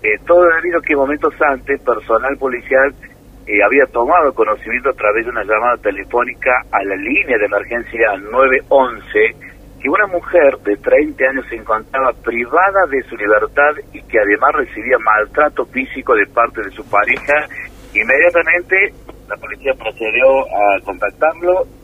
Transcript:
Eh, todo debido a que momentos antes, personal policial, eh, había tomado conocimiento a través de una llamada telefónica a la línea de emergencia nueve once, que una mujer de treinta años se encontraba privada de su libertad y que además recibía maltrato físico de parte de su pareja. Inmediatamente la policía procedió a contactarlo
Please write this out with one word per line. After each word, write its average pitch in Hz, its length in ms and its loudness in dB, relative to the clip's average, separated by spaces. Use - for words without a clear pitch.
Eh, 107 140 0
todo 175 180 6
debido 170 220 -2
a 151 40 -2
que 151 140 -2
momentos 143 460 -2
antes, 139 400 -2
personal 117 560 -2
policial, 131 560 0
eh, 104 180 0
había 131 220 4
tomado 139 460 2
conocimiento 113 580 -2
a - 40 -6
través 107 300 0
de 120 60 -6
una 113 140 -4
llamada 113 340 0
telefónica 120 920 -2
a 101 140 -2
la 98 120 -4
línea 117 420 -2
de 104 80 0
emergencia 110 680 -2
nueve 131 380 2
once, 117 680 0
que 131 60 -4
una 196 180 0
mujer 170 580 2
de 104 120 0
treinta 135 540 0
años 135 180 -8
se 120 80 -8
encontraba 113 560 -2
privada 160 640 0
de 135 200 -2
su 120 80 -12
libertad 107 580 2
y - 100 -16
que - 180 -2
además 104 340 2
recibía 123 440 -2
maltrato 110 680 0
físico 131 480 -4
de 101 120 2
parte 117 360 -2
de 98 80 -10
su - 180 -18
pareja. 127 580 0
Inmediatamente 170 1000 0
la 101 80 -8
policía - 380 -8
procedió 117 680 0
a 101 420 0
contactarlo 165 840 -2